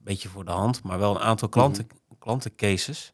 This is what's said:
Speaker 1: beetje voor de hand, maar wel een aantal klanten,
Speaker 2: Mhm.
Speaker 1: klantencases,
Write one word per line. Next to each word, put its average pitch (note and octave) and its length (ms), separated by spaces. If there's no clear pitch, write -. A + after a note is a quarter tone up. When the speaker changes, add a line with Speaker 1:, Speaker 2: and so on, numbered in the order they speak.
Speaker 1:
beetje G2 260
voor F#2 160
de F2+ 60
hand, G#2 320
maar F#2 160
wel G2+ 160
een - 60
aantal A2 280
klanten, A#2+ 380
Speaker 2:
Mhm. - 320
Speaker 1:
klantencases, A2 920